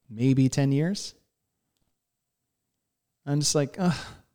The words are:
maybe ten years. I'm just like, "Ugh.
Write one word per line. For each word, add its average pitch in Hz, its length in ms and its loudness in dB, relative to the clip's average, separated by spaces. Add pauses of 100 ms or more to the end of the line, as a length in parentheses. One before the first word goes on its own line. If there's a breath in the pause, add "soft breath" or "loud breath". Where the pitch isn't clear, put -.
maybe 131 400 2
ten 139 240 0
years. 165 400 -2 (2000)
I'm 147 140 0
just 147 160 0
like, 143 240 -2
"Ugh. 180 160 2 (400 loud breath)